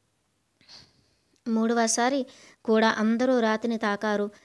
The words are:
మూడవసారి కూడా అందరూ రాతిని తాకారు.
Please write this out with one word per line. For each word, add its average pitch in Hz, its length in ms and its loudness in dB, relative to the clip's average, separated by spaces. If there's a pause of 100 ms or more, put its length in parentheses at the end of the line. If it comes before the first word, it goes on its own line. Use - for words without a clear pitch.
(1500)
మూడవసారి 233 800 0 (380)
కూడా 220 240 4
అందరూ 226 500 0
రాతిని 220 380 -2
తాకారు. 208 540 -4 (140)